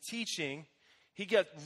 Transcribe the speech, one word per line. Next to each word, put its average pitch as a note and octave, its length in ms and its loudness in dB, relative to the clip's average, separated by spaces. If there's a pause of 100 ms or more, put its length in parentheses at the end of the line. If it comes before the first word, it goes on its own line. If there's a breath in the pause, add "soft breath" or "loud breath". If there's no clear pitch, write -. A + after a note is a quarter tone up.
(100)
teaching, D#3 560 -4 (480 soft breath)
he G3 120 -4
got F#3+ 200 6 (200)